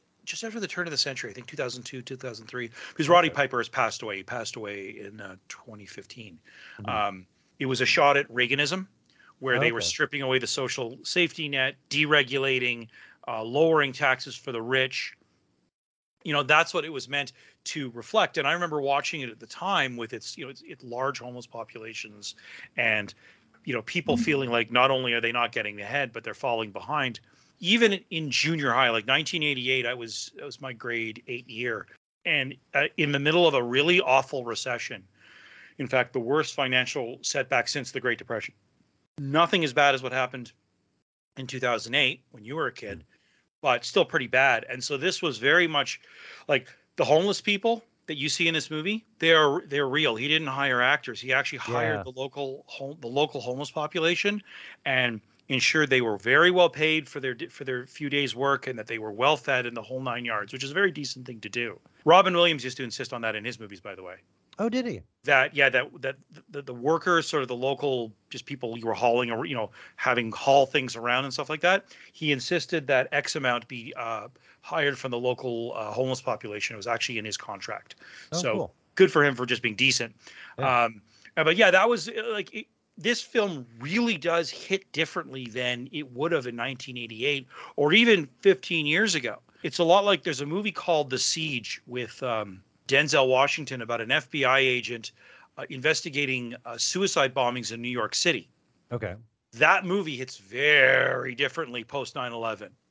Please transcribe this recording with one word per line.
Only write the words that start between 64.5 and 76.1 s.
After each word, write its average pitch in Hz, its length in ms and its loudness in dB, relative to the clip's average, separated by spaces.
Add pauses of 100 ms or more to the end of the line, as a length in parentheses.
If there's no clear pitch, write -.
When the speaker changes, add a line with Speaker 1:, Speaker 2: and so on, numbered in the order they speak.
Speaker 2:
Oh, 226 120 0
did 247 180 -2
he? 120 140 -8 (240)
Speaker 1:
That, 139 280 4
yeah, 139 160 4
that, 127 320 0
that 135 140 -4 (340)
the, 143 120 -12
the 131 120 -12
workers, 156 540 2
sort 147 160 0
of 127 60 -6
the 123 60 -4
local, 127 580 -2 (160)
just - 160 -14
people 123 320 -8
you 113 100 -8
were 110 60 0
hauling, 120 360 4
or, 117 160 -4
you 160 80 -6
know, 110 160 -4 (280)
having 120 340 0
haul 139 340 6
things 131 300 -2
around 120 300 0
and 131 80 -8
stuff 143 160 -6
like 151 120 -6
that. 190 240 4 (280)
He 151 180 0
insisted 147 560 -2
that 135 240 2
X 143 240 -2
amount 123 320 -2
be, 117 300 -12
uh, 113 320 -8 (320)
hired 143 360 0
from 131 140 -6
the 120 80 -2
local, 120 560 -4
uh, 107 160 -6
homeless 127 300 0